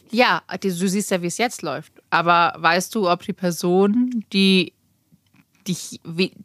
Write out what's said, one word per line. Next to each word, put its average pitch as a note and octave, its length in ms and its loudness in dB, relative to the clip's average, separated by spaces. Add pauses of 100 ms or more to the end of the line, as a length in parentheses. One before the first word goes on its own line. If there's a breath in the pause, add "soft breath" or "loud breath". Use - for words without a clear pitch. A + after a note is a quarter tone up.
(100)
Ja, A3 320 2 (200)
die, G3 60 -2
du F3+ 200 -2
siehst G3+ 220 -4
ja, F3+ 120 -2
wie F3 60 -6
es E3+ 100 -8
jetzt A#3 240 -4
läuft. D3+ 280 -8 (200)
Aber E3+ 480 2
weißt E3 360 0
du, G3+ 140 0
ob F3 140 0
die - 100 -8
Person, G3+ 1000 0
die F#3+ 400 4 (920)
dich - 380 -8
wie, E3+ 280 -4 (120)